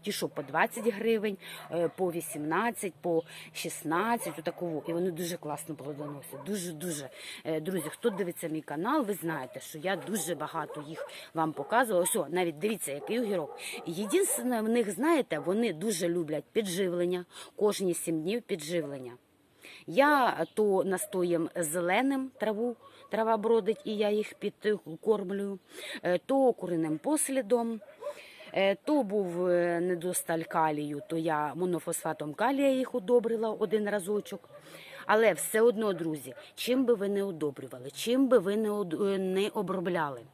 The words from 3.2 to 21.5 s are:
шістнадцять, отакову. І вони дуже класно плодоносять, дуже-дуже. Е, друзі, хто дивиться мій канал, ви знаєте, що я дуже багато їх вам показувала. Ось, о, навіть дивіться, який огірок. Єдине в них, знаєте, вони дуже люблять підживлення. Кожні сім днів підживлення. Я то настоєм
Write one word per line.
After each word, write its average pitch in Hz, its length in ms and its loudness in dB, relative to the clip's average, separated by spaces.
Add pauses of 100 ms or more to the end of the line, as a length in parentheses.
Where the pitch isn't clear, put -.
шістнадцять, 180 840 -2
отакову. 165 500 -6
І 165 40 -4
вони 175 180 0
дуже 170 260 -6
класно 151 380 -8
плодоносять, 139 720 -10
дуже-дуже. 170 640 -6 (340)
Е, 160 160 -2
друзі, 160 280 -4
хто - 220 -2
дивиться 175 380 -6
мій 156 140 -4
канал, 226 420 -2
ви 202 100 -2
знаєте, 156 460 -6
що - 180 -14
я 180 180 -2
дуже 165 380 -4
багато 151 540 -6
їх 156 180 -10 (280)
вам 160 180 0
показувала. 196 520 2
Ось, - 120 0
о, 143 140 0
навіть 170 280 0
дивіться, 180 340 -2
який 175 280 -2
огірок. 196 380 -2 (280)
Єдине 233 760 0
в 214 80 0
них, 226 220 4
знаєте, 233 480 2
вони 196 340 2
дуже 170 360 0
люблять 160 440 -2
підживлення. 180 720 0 (320)
Кожні 196 380 2
сім 160 280 -2
днів 208 200 -2
підживлення. 147 680 -4 (720)
Я 240 680 6
то 202 300 4
настоєм 180 720 0